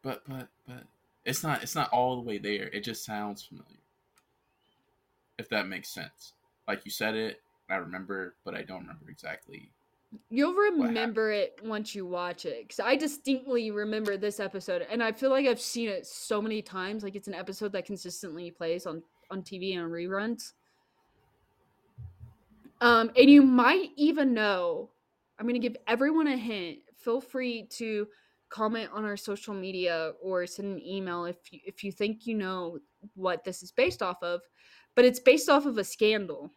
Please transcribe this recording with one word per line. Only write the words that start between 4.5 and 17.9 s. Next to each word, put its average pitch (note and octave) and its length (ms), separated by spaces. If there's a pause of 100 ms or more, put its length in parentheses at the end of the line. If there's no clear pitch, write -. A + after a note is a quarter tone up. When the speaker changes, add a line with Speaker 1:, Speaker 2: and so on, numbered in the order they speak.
Speaker 1:
If A2 80
that G2+ 220
makes F#2+ 240
sense. - 400 (340)
Like, G2+ 160
you G2+ 80
said A2 240
it, A2 240 (300)
I G2 60
remember, F#2 680
but F#2 120
I F#2+ 80
don't F#2 180
remember E2+ 280
exactly - 600 (580)
Speaker 2:
You'll C#4+ 240
Speaker 1:
what G4+ 120
happened. E4+ 180
Speaker 2:
remember A3+ 480
it G#3 320
once G#3+ 320
you G3 100
watch F3 400
it, A#2+ 240
'cause - 100
I A3 160
distinctly C4 760
remember G#3 460
this G3+ 220
episode, F#3+ 440
and A3+ 180
I A3 120
feel C4+ 180
like C4+ 160
I've A#3 140
seen A#3 280
it F#3+ 160
so - 360
many G#3+ 200
times. G3+ 420
Like, G3 120
it's G3+ 140
an G3 40
episode F#3+ 380
that F#3+ 140
consistently F3 640